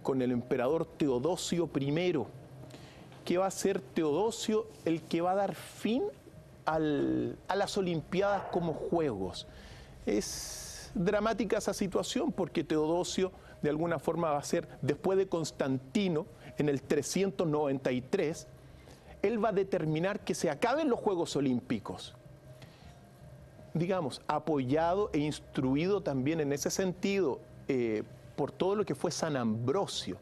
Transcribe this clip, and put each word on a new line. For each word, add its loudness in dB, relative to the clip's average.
con 2
el 2
emperador 2
Teodosio 0
primero, 0
que 2
va 4
a 0
ser 0
Teodosio 0
el 2
que 0
va 2
a 2
dar 0
fin -2
al, 2
a 2
las 0
Olimpiadas 0
como 0
juegos. -2
Es -4
dramática 2
esa 0
situación 0
porque -2
Teodosio, 2
de 2
alguna 2
forma, 2
va 2
a -6
ser, 0
después 4
de 4
Constantino, 2
en 4
el 2
trescientos 2
noventa 2
y 0
tres, -2
él 2
va 4
a 0
determinar 2
que -2
se 0
acaben 2
los 2
Juegos 0
Olímpicos, -2
digamos, 0
apoyado 2
e 2
instruido 0
también 0
en 0
ese 0
sentido, 2
eh, 2
por 0
todo 0
lo 0
que -2
fue -2
San 0
Ambrosio. 0